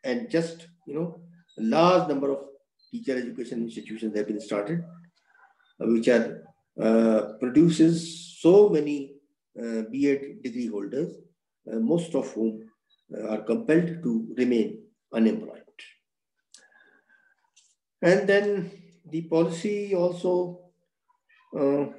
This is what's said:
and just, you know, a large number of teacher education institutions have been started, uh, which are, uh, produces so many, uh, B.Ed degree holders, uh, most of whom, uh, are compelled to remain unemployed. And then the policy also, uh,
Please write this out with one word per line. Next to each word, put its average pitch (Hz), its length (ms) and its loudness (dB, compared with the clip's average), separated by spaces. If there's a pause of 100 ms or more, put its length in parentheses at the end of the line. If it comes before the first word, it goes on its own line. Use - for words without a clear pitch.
and 120 260 -4
just, - 380 -4 (180)
you 143 80 -12
know, 170 260 -6 (380)
a 110 40 -8
large 165 460 4
number 139 220 -2
of - 140 -6 (460)
teacher 123 260 -6
education 117 460 -8
institutions 110 540 -8
have 104 100 -2
been 104 140 -6
started, 113 440 -4 (960)
uh, 110 60 -4
which 113 220 2
are, 117 360 2 (360)
uh, 113 600 2
produces 160 1000 2
so 202 280 8
many, 147 460 -2 (460)
uh, 113 300 -4
B.Ed 139 520 0
degree 120 260 -6
holders, 107 480 -6 (560)
uh, 113 40 -6
most 151 380 0
of 127 180 -4
whom, 110 360 -4 (480)
uh, 110 120 -8
are 110 140 -6
compelled 160 600 0
to 113 340 -4
remain 120 460 0 (300)
unemployed. - 500 0 (2500)
And 190 260 4
then 202 420 2 (380)
the 160 140 -6
policy 196 720 0
also, 175 680 -2 (1000)
uh, 143 280 0 (120)